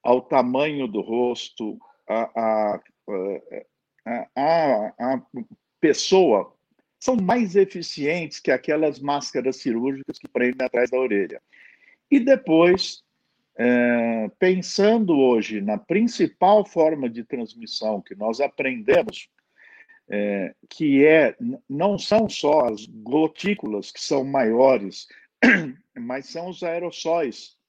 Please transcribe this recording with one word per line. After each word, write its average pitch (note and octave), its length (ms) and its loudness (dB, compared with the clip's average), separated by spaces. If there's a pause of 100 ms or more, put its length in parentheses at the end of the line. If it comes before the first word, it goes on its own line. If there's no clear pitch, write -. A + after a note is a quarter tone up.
ao B2+ 180 2
tamanho C3+ 640 -2
do G#2 140 -6
rosto, A#2 760 -6 (280)
a, A2+ 220 -4 (100)
a, G#2+ 420 -2 (1200)
a, A#2+ 300 -8
a, C#3 640 0
a B2+ 220 -4 (580)
pessoa, D3+ 760 2 (460)
são C4 160 0
mais G3 400 0
eficientes E3+ 840 -2
que - 120 0
aquelas D3+ 480 0
máscaras C3 560 -4
cirúrgicas C3+ 640 -4
que - 80 -20
prendem B2+ 360 -2
atrás B2 280 0
da B2+ 80 0
orelha. G2+ 420 -2 (680)
E C#4+ 100 6
depois, F#3 840 2 (540)
é, A#2 720 0 (100)
pensando F#3 800 2
hoje A2+ 440 2
na G#2 160 -2
principal G#3 880 2
forma D#3 440 0
de A2+ 140 -10
transmissão A2 800 -8
que - 140 -18
nós A2+ 240 -4
aprendemos, C3 920 -2 (800)
é, G2+ 440 -4 (160)
que C#3+ 360 4
é, D#3 340 6
n-, B2 180 -6 (120)
não F3+ 280 -2
são G#3+ 320 0
só D3 380 0
as G#2+ 180 -8
gotículas B2+ 1040 -4
que - 120 -14
são C#3 200 -2
maiores, B2 840 2 (340)
<clears throat> F3 560 0
mas B2+ 300 -10
são F3 220 -10
os F3 140 -12
aerossóis E3 920 -6 (140)